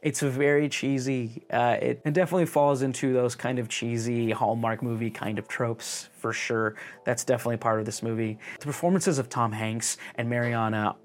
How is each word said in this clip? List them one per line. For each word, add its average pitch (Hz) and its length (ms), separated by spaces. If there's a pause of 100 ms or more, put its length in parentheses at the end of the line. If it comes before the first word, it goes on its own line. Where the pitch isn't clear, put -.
It's 151 200
very 143 480
cheesy. 127 800
Uh, 120 320
it, 123 220
it 151 80
definitely 175 340
falls 143 360
into 131 300
those 123 220
kind 123 240
of 117 100
cheesy 117 600
Hallmark 113 500
movie 117 300
kind 107 300
of - 80
tropes, - 600 (140)
for 113 100
sure. 110 440 (280)
That's 120 200
definitely 120 320
part 110 240
of 107 40
this 113 160
movie. 113 380 (220)
The - 60
performances 170 520
of 123 100
Tom 117 220
Hanks 110 480 (160)
and 117 160
Mariana 113 640 (100)